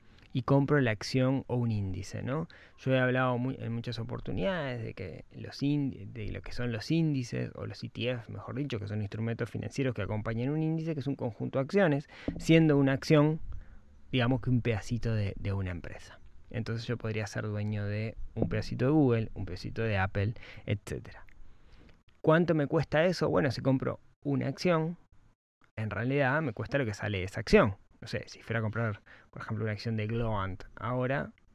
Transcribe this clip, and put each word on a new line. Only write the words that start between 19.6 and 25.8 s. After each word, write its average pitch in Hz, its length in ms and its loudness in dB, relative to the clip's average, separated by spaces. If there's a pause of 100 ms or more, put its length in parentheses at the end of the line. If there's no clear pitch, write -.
de 107 160 0
Apple, 98 360 2 (320)
etcétera. - 580 -6 (960)
¿Cuánto 165 340 6
me 147 120 4
cuesta 156 380 2
eso? 165 240 2
Bueno, 151 220 4
si 123 100 -4
compro 131 400 2 (240)
una 135 240 0
acción, 165 480 0 (800)
en 110 140 -4